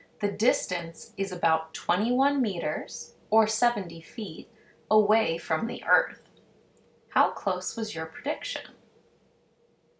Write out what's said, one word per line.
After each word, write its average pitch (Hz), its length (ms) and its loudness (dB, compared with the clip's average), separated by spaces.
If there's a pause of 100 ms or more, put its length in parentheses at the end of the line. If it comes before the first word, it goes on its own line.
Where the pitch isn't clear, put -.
(200)
The 196 100 0
distance 175 840 -2
is 190 160 -4
about 160 420 0
twenty-one 247 680 2
meters, 175 720 -4 (140)
or 220 200 4
seventy 185 520 0
feet, - 480 -10 (400)
away 214 500 4
from - 280 -2
the - 160 -6
Earth. - 400 2 (840)
How - 240 2
close - 440 -4
was 202 200 -6
your 160 100 -4
prediction? - 560 -6 (1400)